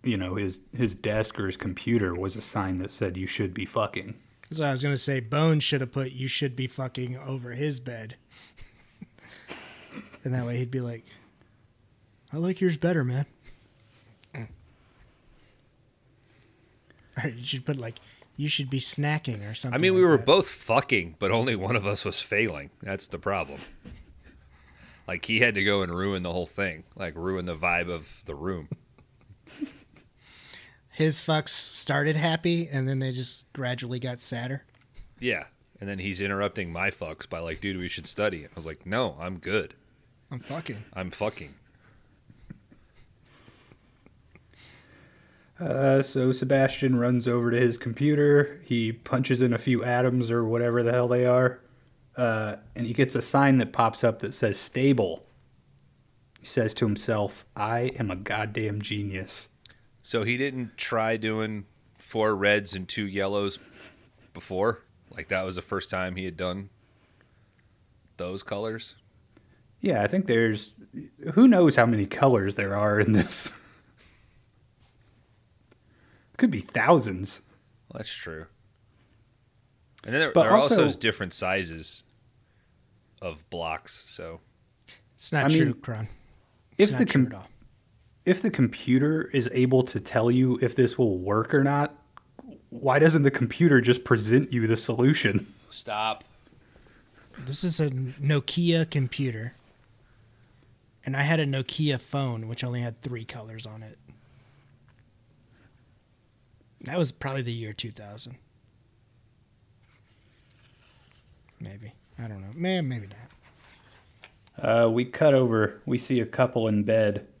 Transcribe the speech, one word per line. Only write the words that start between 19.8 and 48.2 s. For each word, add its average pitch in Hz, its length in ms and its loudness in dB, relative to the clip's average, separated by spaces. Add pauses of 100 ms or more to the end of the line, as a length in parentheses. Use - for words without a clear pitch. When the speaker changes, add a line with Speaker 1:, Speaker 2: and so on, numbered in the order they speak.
Speaker 3:
mean, 185 140 6
we 185 60 6
Speaker 2:
like 180 100 8
Speaker 3:
were 143 60 8
Speaker 2:
that. 110 80 2
Speaker 3:
both 170 240 6
fucking, 101 680 0
but 98 120 2
only 117 240 2
one 101 220 -2
of 98 100 -2
us 104 160 -2
was - 180 -4
failing. 92 480 -2 (120)
That's 98 260 -8
the 87 100 -10
problem. 80 440 -4 (1500)
Like, 90 180 -8
he 110 140 0
had 120 160 6
to 98 80 0
go 101 200 2
and 85 100 -4
ruin 95 300 -2
the 87 100 -4
whole 90 120 -2
thing. 82 380 -6 (140)
Like, 82 180 -8
ruin 90 300 -4
the 85 120 -6
vibe 87 320 0
of 82 360 -10
the 76 100 -10
room. 80 320 -8 (2250)
Speaker 2:
His 156 320 0
fucks 156 280 -2
started 147 680 0
happy, 165 520 0
and 135 200 -2
then 135 100 -2
they 131 140 -2
just 127 400 -8
gradually 123 460 -6
got 123 200 -8
sadder. 127 460 -6 (540)
Speaker 3:
Yeah. 104 260 -4 (340)
And 98 100 -10
then 98 100 -6
he's 92 220 -6
interrupting 98 520 -2
my 95 180 -2
fucks - 360 -12
by, 82 120 -8
like, 82 220 -8
"Dude, 98 160 -4
we 90 100 -6
should - 200 -10
study." 92 380 -4
I - 80 -20
was 80 120 -12
like, 80 200 -12
"No, 101 340 -2
I'm 90 200 -8
good. 95 360 -4 (560)
Speaker 2:
I'm 131 80 -12
fucking. 131 440 -12 (100)
Speaker 3:
I'm 92 160 -8
fucking." 87 460 -8 (4000)
Speaker 1:
Uh, 135 420 2
so 131 300 0
Sebastian 135 680 2
runs 120 300 2
over 120 240 2
to 120 80 2
his 117 180 4
computer. 143 840 4